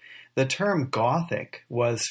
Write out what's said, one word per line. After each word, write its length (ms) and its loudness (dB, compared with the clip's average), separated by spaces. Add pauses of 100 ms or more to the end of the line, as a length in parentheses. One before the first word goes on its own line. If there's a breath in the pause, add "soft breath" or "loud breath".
(360 loud breath)
The 100 2
term 420 0
Gothic 800 -2
was 420 0